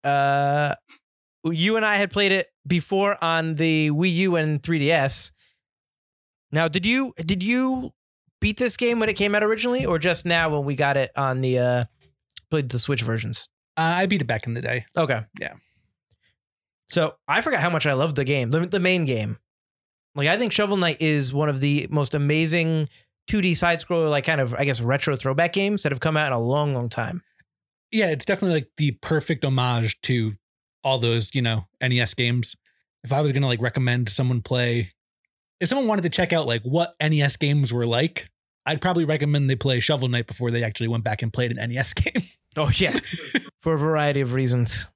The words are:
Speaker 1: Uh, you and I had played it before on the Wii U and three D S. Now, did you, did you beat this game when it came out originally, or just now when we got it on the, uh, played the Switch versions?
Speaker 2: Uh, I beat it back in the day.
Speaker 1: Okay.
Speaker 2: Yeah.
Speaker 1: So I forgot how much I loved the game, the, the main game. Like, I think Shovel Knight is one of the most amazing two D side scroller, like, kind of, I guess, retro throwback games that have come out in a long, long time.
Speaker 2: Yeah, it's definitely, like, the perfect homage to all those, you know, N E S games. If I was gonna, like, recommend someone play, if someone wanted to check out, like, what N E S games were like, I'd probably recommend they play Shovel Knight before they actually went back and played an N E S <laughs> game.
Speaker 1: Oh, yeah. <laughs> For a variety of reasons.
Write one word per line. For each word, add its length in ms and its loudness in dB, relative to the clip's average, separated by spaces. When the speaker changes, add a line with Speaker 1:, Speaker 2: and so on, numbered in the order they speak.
Speaker 1:
Uh, 680 2
you 320 0
and 80 0
I 120 2
had 160 0
played 200 2
it 160 0
before 580 0
on 340 0
the 340 2
Wii 240 0
U 220 2
and 260 0
three 160 -2
D 140 2
S. 400 0
Now, 160 2
did 180 -4
you, 320 0
did 240 -2
you 500 -2
beat 160 0
this 200 0
game 220 0
when 100 0
it 60 0
came 220 0
out 80 2
originally, 420 0
or 140 0
just 260 0
now 240 2
when 140 -2
we 100 -2
got 220 2
it 200 -2
on 240 -2
the, 200 2
uh, 240 2
played 200 -2
the 100 -4
Switch 220 0
versions? 460 -4
Speaker 2:
Uh, 220 2
I 80 2
beat 160 0
it 40 -4
back 220 -4
in 60 -4
the 60 -6
day. 240 -4
Speaker 1:
Okay. 240 0
Speaker 2:
Yeah. 140 -10
Speaker 1:
So 260 0
I 140 0
forgot 200 -2
how 100 0
much 160 0
I 80 2
loved 220 0
the 80 0
game, 260 0
the, 160 0
the 140 -2
main 240 2
game. 340 -2
Like, 140 0
I 80 2
think 160 0
Shovel 240 0
Knight 240 0
is 320 2
one 160 0
of 120 -2
the 300 2
most 240 0
amazing 720 0
two 120 2
D 140 2
side 260 2
scroller, 300 0
like, 140 0
kind 180 2
of, 100 -2
I 120 -2
guess, 180 0
retro 340 0
throwback 380 0
games 300 0
that 80 0
have 80 -6
come 180 0
out 80 0
in 80 -2
a 60 0
long, 340 0
long 160 -4
time. 320 -6
Speaker 2:
Yeah, 180 2
it's 180 -2
definitely, 340 0
like, 160 -12
the 140 2
perfect 440 -2
homage 580 0
to 320 0
all 140 2
those, 360 0
you 60 0
know, 260 0
N 120 0
E 80 2
S 120 0
games. 440 0
If 80 -4
I 100 2
was 100 2
gonna, 140 0
like, 160 0
recommend 480 0
someone 320 0
play, 500 -2
if 100 0
someone 160 0
wanted 160 2
to 80 0
check 240 0
out, 120 2
like, 160 0
what 380 0
N 140 2
E 80 4
S 160 0
games 340 2
were 140 0
like, 420 0
I'd 160 -2
probably 240 2
recommend 420 2
they 80 0
play 240 0
Shovel 280 0
Knight 180 -2
before 240 -4
they 120 0
actually 260 -4
went 160 -2
back 180 -2
and 100 -4
played 200 -2
an 60 -6
N 140 -6
E 60 -6
S 160 0
<laughs> 0 -
game. 280 -2
Speaker 1:
Oh, 160 2
yeah. 240 0
<laughs> 340 -6
For 100 0
a 60 0
variety 420 0
of 140 -2
reasons. 600 0